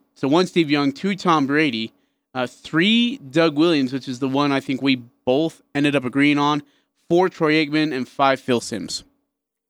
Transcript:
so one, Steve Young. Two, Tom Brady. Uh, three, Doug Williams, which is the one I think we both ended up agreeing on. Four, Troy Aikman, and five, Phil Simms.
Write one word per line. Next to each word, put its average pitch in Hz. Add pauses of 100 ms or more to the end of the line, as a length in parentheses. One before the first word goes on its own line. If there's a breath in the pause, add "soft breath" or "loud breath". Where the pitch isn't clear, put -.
(160)
so 139
one, 165
Steve 156
Young. 143
Two, 196
Tom 160
Brady. 135 (420)
Uh, 127
three, 220
Doug 147
Williams, 147
which 135
is 123
the 135
one 139
I 135
think 131
we 135 (300)
both 147 (140)
ended 143
up 127
agreeing 143
on. 147 (460)
Four, 180
Troy 156
Aikman, 151
and 127
five, 135
Phil 120
Simms. - (680)